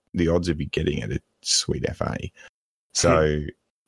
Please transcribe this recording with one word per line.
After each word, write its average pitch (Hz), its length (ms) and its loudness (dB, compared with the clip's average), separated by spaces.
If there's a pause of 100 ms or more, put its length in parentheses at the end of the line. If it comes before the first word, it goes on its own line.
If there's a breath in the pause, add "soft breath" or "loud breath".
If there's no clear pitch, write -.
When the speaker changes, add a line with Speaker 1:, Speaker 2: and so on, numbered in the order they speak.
(140)
Speaker 1:
the 87 140 2
odds 87 200 2
of 76 120 -2
you 71 60 -2
getting 80 320 -2
it 53 140 -6
are - 80 -4 (220)
sweet - 460 -2
F - 120 -8
A. - 320 -6 (600 loud breath)
So 78 460 4
Speaker 2:
Hmm. 73 80 -6 (420)